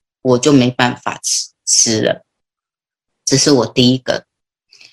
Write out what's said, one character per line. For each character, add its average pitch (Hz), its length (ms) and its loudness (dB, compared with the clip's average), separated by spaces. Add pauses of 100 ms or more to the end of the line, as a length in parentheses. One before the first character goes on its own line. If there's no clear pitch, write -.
(220)
我 127 160 2
就 139 140 0
没 127 180 4
办 123 300 -2
法 - 240 -10
吃， - 280 -6 (140)
吃 - 360 0
了。 - 240 -2 (1000)
这 - 140 -2
是 - 140 0
我 123 140 2
第 123 280 0
一 131 40 -2
个。 - 280 -6 (680)